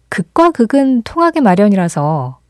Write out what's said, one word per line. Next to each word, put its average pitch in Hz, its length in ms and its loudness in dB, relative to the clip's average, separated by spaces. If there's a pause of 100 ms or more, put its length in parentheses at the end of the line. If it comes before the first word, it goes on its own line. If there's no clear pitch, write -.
극과 330 420 0
극은 262 500 0
통하기 330 400 -2
마련이라서 170 960 0 (120)